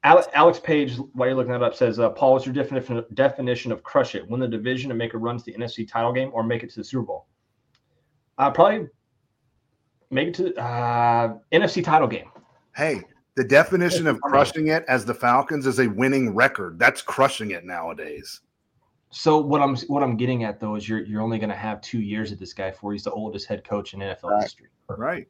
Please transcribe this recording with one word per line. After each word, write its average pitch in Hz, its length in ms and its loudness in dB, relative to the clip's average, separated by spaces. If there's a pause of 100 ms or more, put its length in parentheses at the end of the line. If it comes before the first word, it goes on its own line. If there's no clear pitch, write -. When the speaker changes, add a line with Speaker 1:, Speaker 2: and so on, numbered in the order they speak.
Speaker 1:
Ale-, 170 300 8
Alex 165 260 6
Page, 143 360 0 (180)
while 127 160 0
you're 131 60 0
looking 123 160 -2
that 123 100 -2
up, 117 140 0
says, 113 240 2
uh, 113 100 4
"Paul, 131 240 4
what's 131 140 2
your 127 80 -4
defini-, 127 580 -4
definition 123 580 0
of - 120 -6
crush - 320 0
it? 87 120 -8
Win 120 120 -4
the 127 80 -2
division 123 420 -4
and 117 80 -4
make 113 160 -4
a 113 60 -8
run 120 180 -4
to 110 60 -10
the 113 100 -16
N 107 100 -10
F 117 100 -8
C 113 120 -8
title 117 260 -2
game, 131 220 -2
or 117 100 -4
make 117 200 -4
it 117 80 -16
to - 80 -14
the 107 40 -10
Super 123 220 -6
Bowl?" - 220 -10 (1120)
Uh, 139 100 2
probably 202 380 4 (1200)
make 143 200 -2
it 170 40 -8
to, 180 260 -4
uh, 120 800 0 (140)
N 170 100 6
F 196 80 0
C 175 140 -2
title 151 240 4
game. - 240 -8 (440)
Speaker 2:
Hey, 135 280 -4 (320)
the 131 80 0
definition 170 640 4
of 131 80 2
Speaker 1:
That's - 80 -10
funny. 143 80 -2
Speaker 2:
crushing 147 360 4
it 156 200 0
as 127 180 2
the 120 80 -4
Falcons 131 520 2
is 127 140 2
a 123 80 4
winning 123 480 0
record. 98 420 2
That's 120 240 4
crushing 135 500 0
it 85 140 -10
nowadays. 85 760 -10 (680)
Speaker 1:
So 156 300 2
what 143 220 2
I'm, 135 140 2 (120)
what 139 160 0
I'm 120 140 0
getting 123 260 -2
at, 104 160 -6
though, 107 160 -6
is 101 120 -8
you're, 110 160 -4
you're 107 180 -6
only 113 180 -2
gonna 104 160 -4
have 107 260 -8
two 117 200 -6
years 104 300 -6
of 92 80 -12
this 92 140 -14
guy 95 180 -6
for. 104 200 -8
He's 101 120 -8
the 104 80 -6
oldest 107 360 -10
head 104 160 -8
coach 104 300 -8
in 98 80 -12
N 98 80 -8
F - 140 -12
L 101 80 -4
Speaker 3:
Right. 104 120 2
Speaker 1:
history. - 240 -12 (200)
Speaker 2:
Right. 139 420 -8